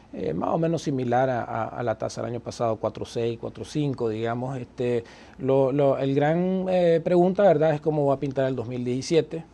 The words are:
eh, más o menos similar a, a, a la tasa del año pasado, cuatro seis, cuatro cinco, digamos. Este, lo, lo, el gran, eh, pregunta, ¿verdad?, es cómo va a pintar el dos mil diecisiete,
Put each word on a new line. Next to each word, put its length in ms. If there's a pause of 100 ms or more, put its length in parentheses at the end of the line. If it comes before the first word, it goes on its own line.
(120)
eh, 220
más 160
o 80
menos 240
similar 480
a, 140
a, 240
a 160
la 140
tasa 240
del 100
año 80
pasado, 380
cuatro 280
seis, 340
cuatro 260
cinco, 440
digamos. 480
Este, 460 (340)
lo, 340
lo, 260
el 180
gran, 540
eh, 340
pregunta, 400
¿verdad?, 300
es 80
cómo 240
va 100
a 40
pintar 280
el 80
dos 120
mil 160
diecisiete, 600 (100)